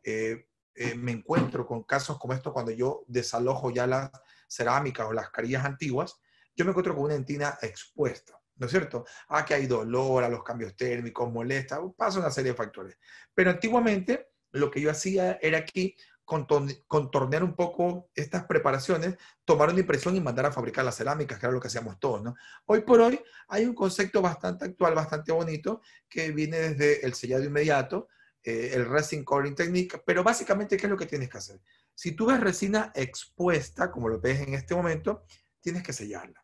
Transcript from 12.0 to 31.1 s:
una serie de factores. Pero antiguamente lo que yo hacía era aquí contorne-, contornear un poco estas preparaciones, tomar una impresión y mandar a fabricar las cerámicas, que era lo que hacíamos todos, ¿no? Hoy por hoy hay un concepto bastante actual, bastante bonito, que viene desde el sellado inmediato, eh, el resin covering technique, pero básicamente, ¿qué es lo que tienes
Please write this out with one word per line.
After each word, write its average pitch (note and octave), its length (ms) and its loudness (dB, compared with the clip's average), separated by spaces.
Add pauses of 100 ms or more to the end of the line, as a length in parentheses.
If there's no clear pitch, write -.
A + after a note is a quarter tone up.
una D#3 100 0
serie C3 220 0
de - 40 -4
factores. G2+ 400 -8 (380)
Pero F#3 160 6
antiguamente A3 760 2 (240)
lo C#3 180 2
que C#3+ 100 -4
yo D3+ 100 2
hacía F#3 520 0
era D#3 160 2
aquí F#3 380 -2 (280)
contorne-, C#3+ 640 0
contornear D3 560 2
un F3+ 140 -2
poco F3 580 -2
estas D#3+ 300 -4
preparaciones, D#3+ 720 2 (280)
tomar D3+ 260 6
una F#3 100 4
impresión F3 340 0
y F#3+ 60 2
mandar C3 260 0
a C#3+ 60 0
fabricar C3 320 -2
las B2 120 -2
cerámicas, C#3+ 420 -4
que B2 80 -4
era B2+ 60 2
lo B2+ 80 -2
que - 80 -10
hacíamos A2 300 -6
todos, A2 240 0
¿no? A#2+ 140 -8 (300)
Hoy G#3+ 160 4
por A#3 180 8
hoy B3 200 6 (280)
hay G#3+ 180 0
un A#3+ 80 -2
concepto F#3+ 480 0
bastante F3+ 440 -2
actual, F3 280 2
bastante D#3 380 -2
bonito, E3 500 -2 (260)
que D#3+ 220 -4
viene D3+ 280 -2
desde D3 460 4
el B2 100 -2
sellado B2+ 300 0
inmediato, D3 640 0 (380)
eh, A#2 260 -2
el B2 140 2
resin D3 380 0
covering C#3+ 300 0
technique, F3+ 520 -2
pero F3+ 160 4
básicamente, G3+ 560 2
¿qué G#3 80 -2
es G3+ 40 0
lo G3 60 2
que F#3 80 -4
tienes C3+ 240 -6